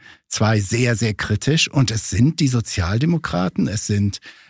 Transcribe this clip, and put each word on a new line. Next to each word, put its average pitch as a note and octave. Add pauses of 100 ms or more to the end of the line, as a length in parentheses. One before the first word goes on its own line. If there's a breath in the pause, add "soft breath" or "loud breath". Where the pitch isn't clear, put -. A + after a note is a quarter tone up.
(280 loud breath)
zwei A2
sehr, A#2
sehr G#2+
kritisch. C3+
Und C3+
es A2
sind B2+
die C#3
Sozialdemokraten, C#3
es -
sind G2+ (300 loud breath)